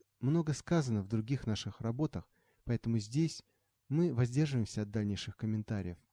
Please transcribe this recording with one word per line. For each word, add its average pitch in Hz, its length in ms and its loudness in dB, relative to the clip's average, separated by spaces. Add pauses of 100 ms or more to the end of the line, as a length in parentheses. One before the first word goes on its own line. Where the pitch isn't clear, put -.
(200)
много 151 340 2
сказано 131 480 2
в 95 60 -10
других 113 380 0
наших 107 360 -4
работах, 120 440 -2 (380)
поэтому 117 340 0
здесь 123 440 -2 (460)
мы 156 260 2
воздерживаемся 123 680 0
от 101 80 -6
дальнейших 101 460 -2
комментариев. 107 640 -2 (140)